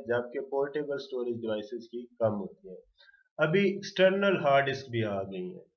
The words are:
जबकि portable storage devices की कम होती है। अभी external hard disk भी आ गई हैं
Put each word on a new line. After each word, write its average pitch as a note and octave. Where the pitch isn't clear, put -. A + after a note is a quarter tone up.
जबकि A#2+
portable C#3+
storage A#2+
devices A2
की A#2+
कम G#2+
होती F#2+
है। F#2
अभी D#3+
external F#3+
hard C#3
disk C3
भी A2+
आ G2
गई F#2
हैं F2+